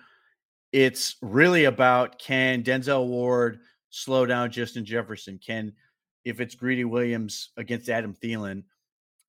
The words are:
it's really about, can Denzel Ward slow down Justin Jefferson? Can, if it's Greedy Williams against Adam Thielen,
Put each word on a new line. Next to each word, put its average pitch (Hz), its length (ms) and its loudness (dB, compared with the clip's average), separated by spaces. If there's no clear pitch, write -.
it's 131 500 2
really 151 440 4
about, 123 520 4
can 131 460 0
Denzel 127 440 0
Ward 123 520 0
slow 131 340 0
down 123 260 0
Justin 117 340 -6
Jefferson? 104 520 -6
Can, 107 360 -8
if 120 180 -6
it's 120 140 -6
Greedy 123 280 -2
Williams 117 720 -4
against 120 320 -8
Adam 113 260 -4
Thielen, 104 480 -8